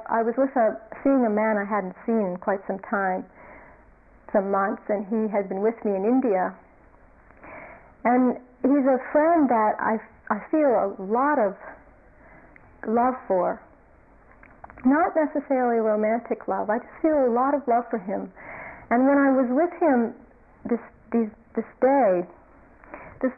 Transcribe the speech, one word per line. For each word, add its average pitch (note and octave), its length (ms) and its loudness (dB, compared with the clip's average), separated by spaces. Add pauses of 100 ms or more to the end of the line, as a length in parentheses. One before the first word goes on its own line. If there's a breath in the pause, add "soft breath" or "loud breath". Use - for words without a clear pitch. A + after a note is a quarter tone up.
I A3+ 160 0
was A#3 140 -2
with C4+ 180 0
a, A3+ 240 2 (240)
seeing C4+ 240 2
a - 20 0
man G#3+ 300 0
I G3+ 80 -6
hadn't G3 280 -4 (100)
seen A3+ 140 0
in F3+ 180 -2
quite F#3+ 280 -4
some F#3+ 140 -6
time, F#3+ 460 -4 (1040 loud breath)
some G3 200 0
months, G3 360 -2
and G#3 200 -4
he A3 240 -2
had G3+ 180 -2
been G3 120 -6
with A3+ 220 0
me G3+ 120 -2
in F#3+ 100 -2
India. G#3 500 0 (1500 loud breath)
And B3 340 2 (240)
he's C4+ 240 2
a B3+ 120 2 (120)
friend D4+ 380 4
that A3 300 2
I, A3 200 -2 (320)
I G#3 80 -4 (100)
feel D4+ 220 2
a G3 260 0
lot B3 420 0
of G3 160 0 (1300 loud breath)
love A#3+ 280 2 (120)
for. F#3 340 -2 (1200)
Not D4 320 2
necessarily C4 640 0
romantic A3 680 -2
love, G3 220 -4
I G#3+ 80 0
just - 240 -12
feel D#4 160 2
a B3+ 160 2
lot C4+ 240 2
of C#4 100 -6
love A#3+ 220 0
for A#3 80 -4
him. G3 340 -8 (640 loud breath)
And B3+ 160 4
when C#4+ 80 4
I C#4 160 4
was B3+ 160 2
with D#4 320 0
him B3 320 2 (560)
this, A#3 100 -2 (320)
these, A3+ 220 -2 (240)
this A3+ 80 -4 (160)
day, B3+ 400 4 (1000 loud breath)
this B3+ 180 -2